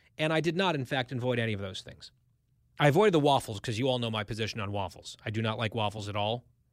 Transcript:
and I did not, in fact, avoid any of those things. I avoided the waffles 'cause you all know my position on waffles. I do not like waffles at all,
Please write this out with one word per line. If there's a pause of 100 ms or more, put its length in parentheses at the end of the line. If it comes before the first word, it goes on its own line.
(180)
and
I
did
not,
in
fact,
avoid
any
of
those
things. (680)
I
avoided
the
waffles
'cause
you
all
know
my
position
on
waffles.
I
do
not
like
waffles
at
all, (280)